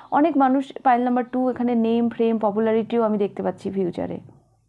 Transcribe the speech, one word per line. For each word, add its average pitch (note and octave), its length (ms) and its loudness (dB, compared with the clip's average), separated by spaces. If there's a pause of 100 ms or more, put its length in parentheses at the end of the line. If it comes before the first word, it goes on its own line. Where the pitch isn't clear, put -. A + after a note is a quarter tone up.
(120)
অনেক D4 260 2
মানুষ, C4+ 360 2 (100)
পাইল A#3+ 200 4
নাম্বার B3 300 0
টু, B3+ 160 0
এখানে A#3+ 260 -2
নেম, A#3 340 2
ফেম, A3+ 300 0
পপুলারিটিও A3 640 0
আমি G#3+ 140 0
দেখতে G3 260 -2
পাচ্ছি F#3+ 280 -6
ফিউচারে, F3 480 -4 (500)